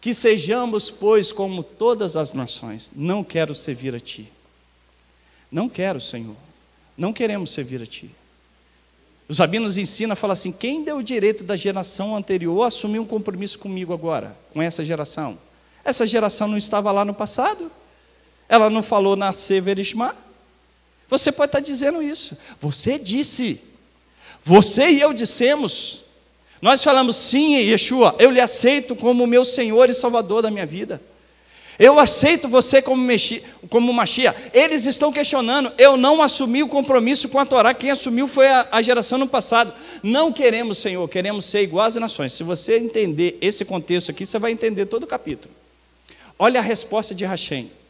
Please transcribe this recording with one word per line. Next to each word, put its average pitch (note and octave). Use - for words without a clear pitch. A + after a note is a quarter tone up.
Que A#3+
sejamos, A3
pois, G#3
como F#3+
todas G#3+
as D3+
nações. A#2
Não F3+
quero D#3
servir B2+
a A#2+
ti." -
Não G3
quero, F3+
Senhor. A2+
Não F#3+
queremos G#3+
servir B2+
a A2
ti. -
Os D3
rabinos F#3+
ensinam, G#3
falam G3
assim: F#3
"Quem C#4
deu D4+
o C4
direito G#3+
da G3
geração G3
anterior F#3
a B3
assumir G#3+
um A3+
compromisso G#3
comigo F#3
agora, D3+
com D#3
essa E3
geração? D3
Essa B3
geração G#3+
não G#3+
estava G#3
lá G3+
no G3+
passado? D4
Ela A3
não A3
falou G3
na G3
Severishma?" G3
Você C4+
pode C#4+
estar C#4+
dizendo C#4+
isso. D4
Você G3
disse. G#3+
Você G#3+
e C#4+
eu D4
dissemos. B3
Nós C4
falamos: C4
"Sim, C#4+
Yeshua, A3+
eu B3
lhe B3
aceito B3+
como B3
meu B3
Senhor B3
e B3+
Salvador A#3
da A3
minha G3+
vida. E3
Eu C#4
aceito D4
você B3+
como C4
Mexi-, A#3
como A#3+
Machia." A#3+
Eles D4
estão D4
questionando: C4
"Eu C4+
não C#4+
assumi C4+
o C4
compromisso C4+
com C4
a C#4
Torá, B3+
quem B3+
assumiu C4
foi C4+
a, B3+
a A3
geração A#3+
no C4+
passado." A#3
Não C4+
queremos, A3+
Senhor, F3+
queremos F#3+
ser G#3
igual F#3
às A3+
nações. G#3+
Se -
você F3
entender F3+
esse G3+
contexto F3
aqui, F#3+
você G#3+
vai A#3
entender A3
todo A#3
o -
capítulo. -
Olha B3
a -
resposta G#3+
de F#3+
Rachem. D#3